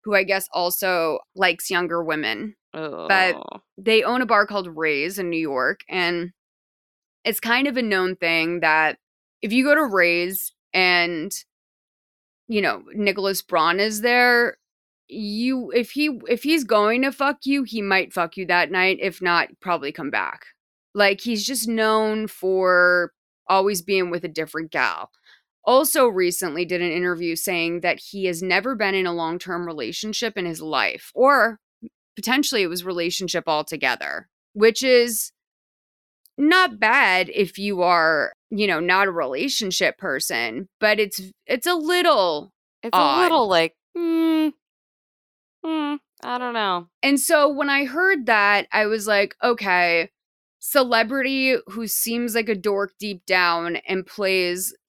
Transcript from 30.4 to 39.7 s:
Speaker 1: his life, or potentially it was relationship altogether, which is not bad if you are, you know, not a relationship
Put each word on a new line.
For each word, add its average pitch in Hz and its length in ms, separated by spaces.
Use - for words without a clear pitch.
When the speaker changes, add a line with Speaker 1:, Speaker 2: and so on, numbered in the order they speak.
Speaker 1:
his 165 160
life, 131 540
or 240 440
potentially 240 460
it 175 40
was 175 160
relationship 175 640
altogether, 131 800
which 220 300
is 240 480
not 311 420
bad 214 540
if 190 240
you 196 240
are, 165 520
you 208 180
know, 165 140
not 185 260
a 190 40
relationship 170 840